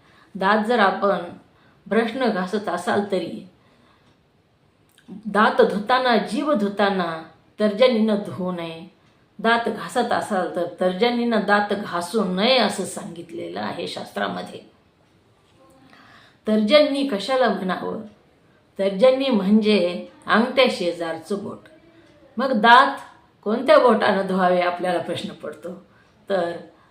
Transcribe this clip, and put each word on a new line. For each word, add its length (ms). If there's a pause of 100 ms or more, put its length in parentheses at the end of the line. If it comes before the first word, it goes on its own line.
(340)
दात 300
जर 140
आपण 400 (680)
ब्रशनं 440
घासत 380
असाल 320 (120)
तरी, 360 (1600)
दात 540
धुताना, 540
जीभ 340
धुताना 720 (380)
तर्जनीनं 540
धुवू 380
नये. 420 (440)
दात 300
घासत 440
असाल 440
तर 100 (140)
तर्जनीनं 640
दात 260
घासू 520
नये 340
असं 260
सांगितलेलं 760
आहे 280
शास्त्रामध्ये. 720 (1900)
तर्जनी 640
कशाला 400
म्हणावं? 520 (760)
तर्जनी 500
म्हणजे 800 (200)
अंगठ्या 440
शेजारचं 720
बोट. 140 (800)
मग 160
दात 440 (460)
कोणत्या 360
बोटानं 480
धुवावे 340
आपल्याला 380
प्रश्न 320
पडतो. 540 (460)
तर 220 (380)